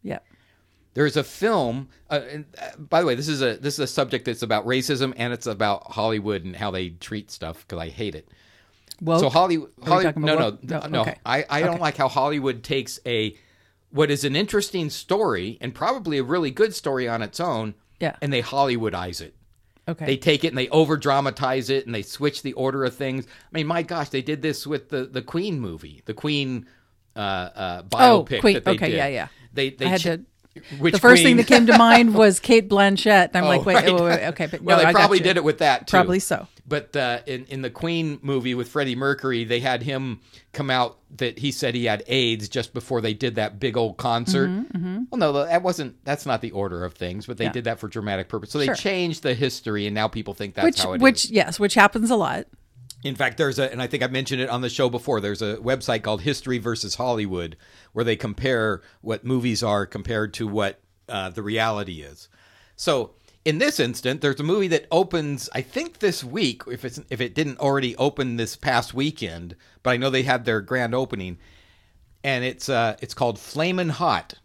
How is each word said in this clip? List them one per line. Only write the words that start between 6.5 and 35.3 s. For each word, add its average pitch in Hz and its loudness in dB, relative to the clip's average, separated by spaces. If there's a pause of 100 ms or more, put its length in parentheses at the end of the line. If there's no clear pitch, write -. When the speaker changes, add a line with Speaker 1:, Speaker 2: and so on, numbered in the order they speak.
Speaker 2:
how 104 -6
they 92 -4
treat 104 -12
stuff, - -12
'cause - -10
I 82 -8
hate 95 -8
it. - -16 (720)
Speaker 1:
Woke? 165 0
Speaker 2:
So 151 4
Holly-, 170 4
Speaker 1:
Are 156 0 (180)
we - -20
Speaker 2:
Holly-, 185 4
Speaker 1:
talking 156 0
Speaker 2:
no, 156 2
Speaker 1:
about 113 0
Speaker 2:
no, 131 -6
Speaker 1:
woke? 151 -8
Speaker 2:
no, 139 0
Speaker 1:
Okay. 113 -2 (100)
Speaker 2:
I, 135 0
I 143 0
don't 175 0
Speaker 1:
Okay. 175 -4
Speaker 2:
like 151 -2
how 135 2
Hollywood 135 -2
takes 135 -6
a, 110 -2 (560)
what 147 2
is 139 0
an 139 0
interesting 196 -2
story 120 -2
and 123 -8
probably 190 -2
a 135 0
really 147 0
good 214 2
story 131 -2
on 117 -2
its 104 -8
own, 113 -2 (260)
Speaker 1:
Yeah. 165 -4
Speaker 2:
and 143 -2
they 123 2
Hollywoodize 113 -2
it. 82 -16 (540)
Speaker 1:
Okay. 165 -8
Speaker 2:
They 139 2
take 147 2
it 160 2
and 123 -4
they 127 -2
over-dramatize 139 2
it 135 0
and 117 -8
they 104 -4
switch - -4
the 135 -8
order 131 -2
of 123 -2
things. 131 -4
I - -16
mean, 156 -2
my 170 -2
gosh, 160 -6
they 131 -4
did 143 -4
this 156 -4
with 143 -6
the, 131 -4
the 127 -8
Queen 170 -4
movie, 80 -10
the 110 -6
Queen, 139 -4 (480)
uh, - -14
uh, 92 -6 (120)
Speaker 1:
Oh, 190 6
Speaker 2:
biopic 120 -2
Speaker 1:
Queen. 202 4
Speaker 2:
that - -4
they - 2
Speaker 1:
Okay, 113 -2
Speaker 2:
did. - -2
Speaker 1:
yeah, 143 0
yeah. 123 -6 (240)
Speaker 2:
They, 135 -2
they 135 -4
Speaker 1:
I - 2
had 185 2
Speaker 2:
ch- 160 -4
Speaker 1:
to, 170 -2 (580)
Speaker 2:
which 160 2
Speaker 1:
the 196 6
first 247 10
thing 247 8
Speaker 2:
Queen? - 8
Speaker 1:
that 233 6
came 240 8
to 226 10
mind 233 10
Speaker 2:
<laughs> - 4
Speaker 1:
was 208 8
Cate 226 6
Blanchett. 196 6
I'm 180 2
Speaker 2:
Oh, 151 4
Speaker 1:
like, 135 4
"Wait, 190 4
Speaker 2:
right. - 6
Speaker 1:
wait, 180 4
wait, 175 4
wait, 170 2
okay." 160 -4
But - -8
Speaker 2:
Well, 175 4
Speaker 1:
no, 170 6
Speaker 2:
they 165 8
Speaker 1:
I 175 6
got 202 8
Speaker 2:
probably 185 6
Speaker 1:
you. 165 2
Speaker 2:
did 180 4